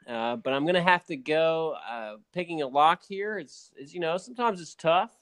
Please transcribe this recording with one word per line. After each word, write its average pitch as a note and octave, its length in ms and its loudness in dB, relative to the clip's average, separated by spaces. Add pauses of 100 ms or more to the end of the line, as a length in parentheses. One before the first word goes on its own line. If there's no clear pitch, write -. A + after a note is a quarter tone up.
Uh, A#2 280 -2
but C#3 180 -4
I'm C#3 120 0
gonna F3+ 180 2
have F3+ 220 4
to D#3+ 100 -8
go, D#3+ 600 0 (140)
uh, A2 280 -10 (140)
picking E3+ 300 -6
a C3+ 60 -2
lock D3+ 360 4
here. G3+ 360 -8
It's, - 360 -18
it's, D3 180 -18
you F3+ 80 -10
know, E3 160 0
sometimes A3+ 440 -4
it's - 140 -16
tough. F3 360 2 (100)